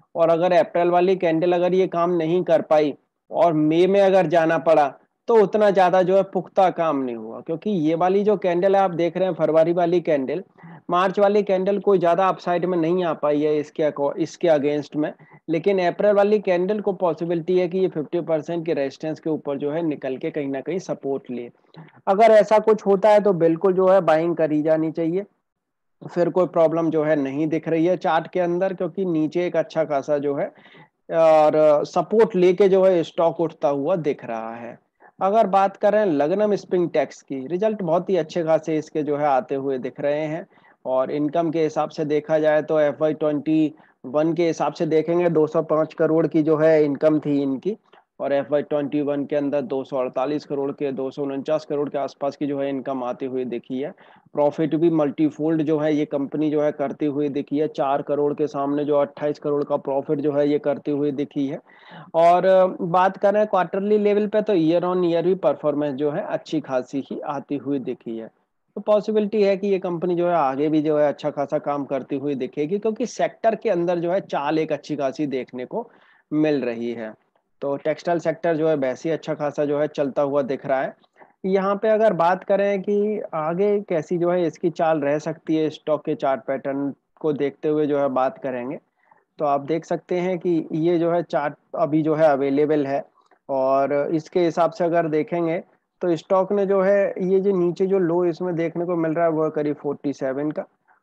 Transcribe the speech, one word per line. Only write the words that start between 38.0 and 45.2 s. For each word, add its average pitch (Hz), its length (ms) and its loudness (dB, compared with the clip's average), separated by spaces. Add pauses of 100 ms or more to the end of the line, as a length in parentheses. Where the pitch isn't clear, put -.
ही 190 80 0
अच्छे 160 260 -4
खासे 160 340 0
इसके 151 260 -4
जो 143 140 -2
है 147 80 -2
आते 135 300 0
हुए 135 220 -4
दिख 127 220 -10
रहे 147 260 -2
हैं 160 220 -8 (380)
और 131 260 0
इनकम 151 400 -2
के 160 120 0
हिसाब 151 260 -2
से 160 160 -6
देखा 151 340 0
जाए 151 220 2
तो 156 180 0
एफ़वाई 147 340 0
ट्वेंटी 151 600 0 (320)
वन 151 280 0
के 170 140 0
हिसाब 156 260 -2
से 175 120 -4
देखेंगे 165 440 2